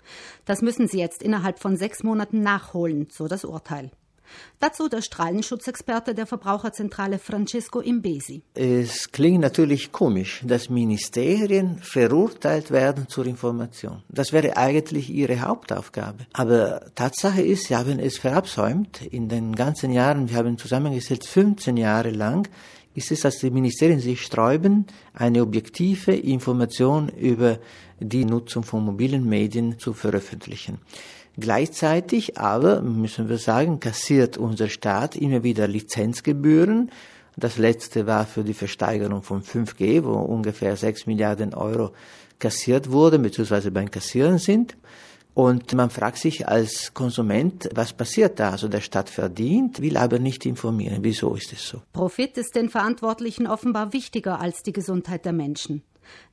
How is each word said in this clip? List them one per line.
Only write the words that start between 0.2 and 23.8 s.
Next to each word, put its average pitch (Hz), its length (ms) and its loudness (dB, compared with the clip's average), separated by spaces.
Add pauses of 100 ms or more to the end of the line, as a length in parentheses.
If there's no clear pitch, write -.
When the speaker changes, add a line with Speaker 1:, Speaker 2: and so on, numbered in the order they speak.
Speaker 1:
Das 196 160 -2
müssen 233 260 2
sie 190 120 -2
jetzt 170 220 -6
innerhalb 196 360 -2
von 190 180 0
sechs 196 260 -6
Monaten 214 380 -2
nachholen, 170 720 -2
so 156 180 -8
das 185 160 -6
Urteil. 147 460 -10 (720)
Dazu 302 280 -2
der 226 140 -4
Strahlenschutzexperte 220 1120 -4
der 220 120 -6
Verbraucherzentrale 202 920 -4
Francesco 220 600 -6
Imbesi. 180 600 -4 (140)
Speaker 2:
Es 123 580 0
klingt 170 280 6
natürlich 143 520 2
komisch, 98 540 0
dass 120 240 0
Ministerien 160 1080 2
verurteilt 147 920 2
werden 135 380 2
zur 127 180 -4
Information. 117 840 -6
Das 135 240 -2
wäre 156 240 4
eigentlich 143 540 2
ihre 123 320 0
Hauptaufgabe. 107 880 -6
Aber 113 480 2 (140)
Tatsache 185 480 0
ist, 190 240 2
sie 123 100 0
haben 131 220 0
es 131 180 -2
verabsäumt. 151 840 0
In 117 260 -6
den 113 260 -2
ganzen 131 360 0
Jahren, 127 400 2
wir 120 80 0
haben 117 180 2
zusammengezählt, 131 680 -2
fünfzehn 196 500 2
Jahre 113 340 2
lang, 110 380 0 (460)
ist - 160 -6
es, 156 100 -2
dass 135 180 0
die 131 120 0
Ministerien 131 500 4